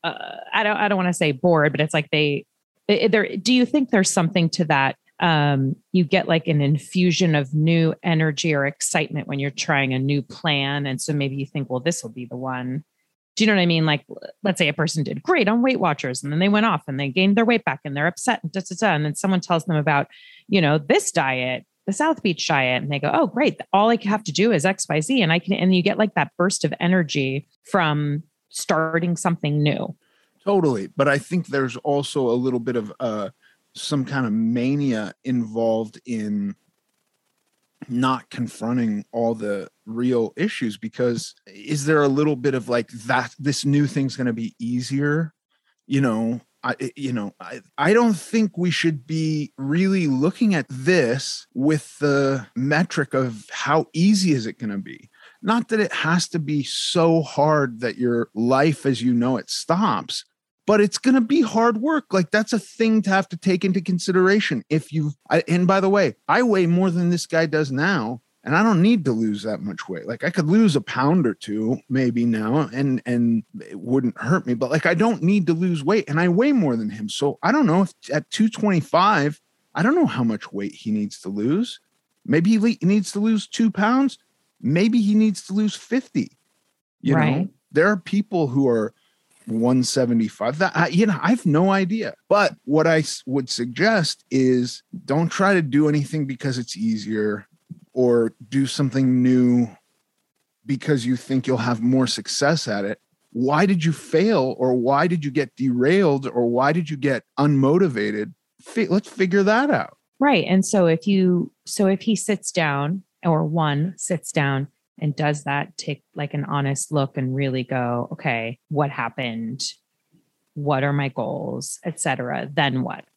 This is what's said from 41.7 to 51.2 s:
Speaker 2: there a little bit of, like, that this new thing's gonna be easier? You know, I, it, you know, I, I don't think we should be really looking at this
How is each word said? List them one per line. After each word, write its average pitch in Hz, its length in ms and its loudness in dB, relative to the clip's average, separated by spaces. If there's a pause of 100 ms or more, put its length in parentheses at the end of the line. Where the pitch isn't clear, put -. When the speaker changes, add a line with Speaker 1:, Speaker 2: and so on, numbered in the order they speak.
Speaker 2:
there 151 160 4
a 143 60 4
little 147 280 2
bit 131 180 -2
of, 123 140 -4
like, 120 240 -2
that 120 460 -4
this 139 260 -4
new 143 220 4
thing's 135 280 -2
gonna 123 180 -2
be 113 260 -6
easier? 135 720 -2 (540)
You 135 160 0
know, 113 380 0 (220)
I, 123 160 -4
it, 131 180 -8
you 135 160 -6
know, 104 280 -6
I, 98 200 -14 (180)
I 151 160 2
don't 233 180 4
think 214 460 -2
we 175 120 0
should 151 360 -2
be 156 500 -4
really 175 500 0
looking 156 480 0
at 143 140 -2
this 131 840 0